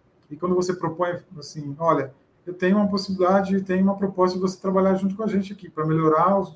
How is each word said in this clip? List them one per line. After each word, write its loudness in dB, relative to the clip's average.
e -14
quando -2
você 0
propõe, -4
assim, -10
"Olha, 0
eu -8
tenho 2
uma 2
possibilidade, 0
tenho 0
uma 2
proposta 0
de -4
você -2
trabalhar 2
junto -2
com -6
a -2
gente -2
aqui, -16
pra -4
melhorar 4
o 0